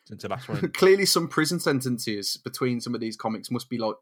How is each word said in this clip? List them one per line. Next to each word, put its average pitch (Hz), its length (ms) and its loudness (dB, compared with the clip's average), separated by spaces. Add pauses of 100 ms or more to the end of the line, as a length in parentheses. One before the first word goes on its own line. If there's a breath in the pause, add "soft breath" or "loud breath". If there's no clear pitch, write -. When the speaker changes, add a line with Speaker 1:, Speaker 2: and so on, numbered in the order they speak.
Speaker 1:
since 104 160 -16
the 101 60 -6
last 101 200 -6
one. 156 220 -2
Speaker 2:
<laughs> - 20 -16
clearly, 190 320 8
some 165 220 2
prison 160 320 0
sentences 123 800 -2
between 123 440 -4
some 120 140 -6
of 110 60 -4
these 113 160 -6
comics 110 340 -6
must 120 180 -4
be, 123 80 -6
like, 110 240 -2